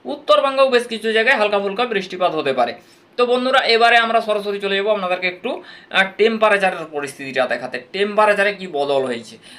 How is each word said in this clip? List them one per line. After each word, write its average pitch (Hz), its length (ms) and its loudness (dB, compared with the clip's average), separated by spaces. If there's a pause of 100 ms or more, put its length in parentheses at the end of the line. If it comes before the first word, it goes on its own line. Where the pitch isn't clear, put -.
উত্তরবঙ্গেও 277 640 2
বেশ 240 180 2
কিছু 220 260 -4
জায়গায় 226 240 2
হালকা 208 220 0
ফুলকা 196 260 -2
বৃষ্টিপাত 185 500 -4
হতে 135 180 -2
পারে। 120 220 0 (420)
তো 247 100 2
বন্ধুরা, 247 320 0
এবারে 233 380 4
আমরা 226 240 2
সরাসরি 208 400 -4
চলে 196 160 -2
যাবো 202 140 0
আপনাদেরকে 185 360 -2
একটু, 180 240 -4 (400)
আহ, 190 140 2 (120)
টেম্পারেচারের 202 760 2
পরিস্থিতিটা 135 540 -4
দেখাতে। 120 300 -6 (160)
টেম্পারেচারে 202 600 2
কি 185 140 -12
বদল 143 380 0
হয়েছে, 113 340 -10 (200)